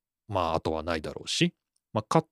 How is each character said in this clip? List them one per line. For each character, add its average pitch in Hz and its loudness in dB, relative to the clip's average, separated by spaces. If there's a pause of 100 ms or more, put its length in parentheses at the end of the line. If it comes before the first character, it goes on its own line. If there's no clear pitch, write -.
(260)
ま 98 0
あ、 82 2
あ 82 0
と 82 0
は 80 -2
な 82 0
い 80 -4
だ 85 -8
ろ - -12
う - -6
し、 - -2 (380)
ま 110 0
あ、 - -6
勝 165 4
っ - -20